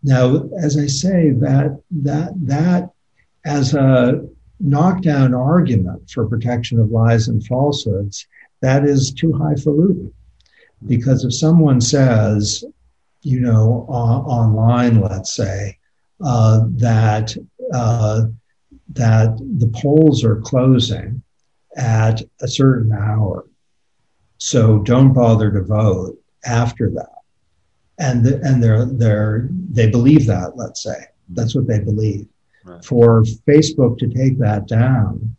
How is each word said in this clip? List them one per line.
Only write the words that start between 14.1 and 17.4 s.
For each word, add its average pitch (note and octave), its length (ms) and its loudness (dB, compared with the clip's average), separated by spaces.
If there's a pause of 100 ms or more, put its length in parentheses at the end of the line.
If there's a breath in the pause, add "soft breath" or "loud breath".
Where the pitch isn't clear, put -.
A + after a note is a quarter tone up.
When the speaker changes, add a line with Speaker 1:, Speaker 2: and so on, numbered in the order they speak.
Speaker 1:
let's F#2+ 340 -6
say, G2 420 -6 (460)
uh, A2+ 380 4 (160)
that, A2 580 0 (380)